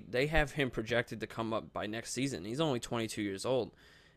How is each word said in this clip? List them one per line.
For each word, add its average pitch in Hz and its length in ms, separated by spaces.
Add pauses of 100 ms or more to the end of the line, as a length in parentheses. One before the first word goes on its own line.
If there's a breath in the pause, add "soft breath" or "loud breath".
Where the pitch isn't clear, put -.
they 123 180
have 151 260
him 139 180
projected 117 480
to 104 80
come 113 240
up 98 220
by 87 120
next 110 280
season. 120 320
He's 123 160
only 143 180
twenty-two 113 420
years 98 240
old. 117 280 (440 soft breath)